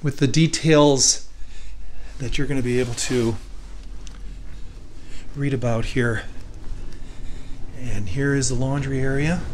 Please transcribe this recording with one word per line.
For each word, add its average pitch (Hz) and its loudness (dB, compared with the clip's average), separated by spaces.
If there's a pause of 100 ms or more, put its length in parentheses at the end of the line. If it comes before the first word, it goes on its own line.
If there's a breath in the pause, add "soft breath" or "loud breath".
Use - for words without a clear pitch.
with 143 0
the 143 4
details 151 4 (880 soft breath)
that 120 0
you're 131 4
gonna 135 2
be 123 2
able 123 -2
to 117 2 (2000 loud breath)
read 139 0
about 117 0
here. 120 0 (1600 loud breath)
And 104 2
here 139 2
is 135 2
the 127 0
laundry 135 0
area 143 2 (140)